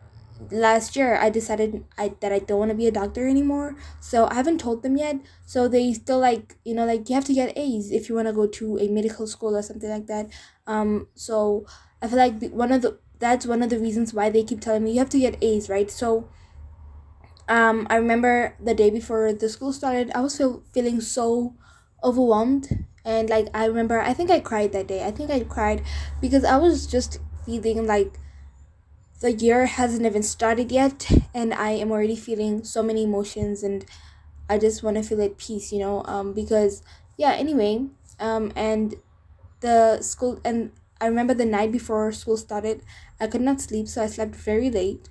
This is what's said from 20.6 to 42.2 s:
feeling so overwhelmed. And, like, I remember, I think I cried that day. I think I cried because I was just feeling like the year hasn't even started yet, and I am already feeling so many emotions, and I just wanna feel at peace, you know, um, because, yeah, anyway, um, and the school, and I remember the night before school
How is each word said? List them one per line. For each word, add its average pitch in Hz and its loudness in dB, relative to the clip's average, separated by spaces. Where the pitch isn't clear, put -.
feeling 240 0
so 240 -2
overwhelmed. 247 2
And, 220 0
like, 220 2
I 220 -2
remember, 226 2
I 254 0
think 349 0
I 330 6
cried 208 -2
that 190 -4
day. 190 -6
I 202 -4
think 294 -8
I 277 0
cried 214 -2
because 254 4
I 262 6
was 311 4
just - -2
feeling 226 -2
like 202 0
the 240 0
year 233 4
hasn't 240 -2
even 208 0
started 226 0
yet, 269 2
and 226 -2
I 214 -2
am 214 -2
already 214 0
feeling 214 -4
so - -4
many 220 0
emotions, 208 -2
and 196 -4
I 208 2
just 220 2
wanna 214 0
feel 214 -2
at 202 0
peace, - -10
you 202 -2
know, 202 -2
um, 196 -6
because, 208 0
yeah, 285 4
anyway, 247 0
um, 220 -2
and 220 -2
the 226 6
school, - -4
and 226 -2
I 226 0
remember 240 2
the 240 2
night 220 2
before 214 -2
school 220 -2